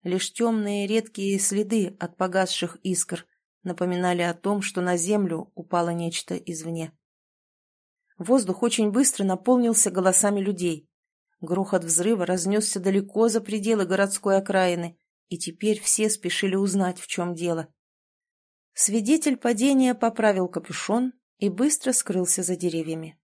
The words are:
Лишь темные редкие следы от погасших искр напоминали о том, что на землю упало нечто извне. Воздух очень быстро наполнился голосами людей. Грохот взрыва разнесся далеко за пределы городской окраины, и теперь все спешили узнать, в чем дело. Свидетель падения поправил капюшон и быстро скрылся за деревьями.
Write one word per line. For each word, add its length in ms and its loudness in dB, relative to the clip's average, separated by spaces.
Лишь 300 -4
темные 520 0
редкие 540 -2
следы 580 0
от 200 -10
погасших 680 -2
искр 420 -4
напоминали 580 0
о 120 0
том, 280 -2
что 200 -4
на 160 2
землю 580 -2
упало 340 -2
нечто 460 -4
извне. 560 -8
Воздух 460 2
очень 280 2
быстро 320 2
наполнился 680 4
голосами 500 2
людей. 480 -4
Грохот 460 0
взрыва 400 2
разнесся 540 0
далеко 500 2
за 100 2
пределы 460 0
городской 520 0
окраины, 600 0
и 80 -6
теперь 420 -2
все 300 0
спешили 460 -2
узнать, 440 0
в 80 -16
чем 260 -4
дело. 360 -4
Свидетель 640 2
падения 580 2
поправил 540 2
капюшон 640 -2
и 120 0
быстро 440 0
скрылся 500 0
за 140 -2
деревьями. 680 -4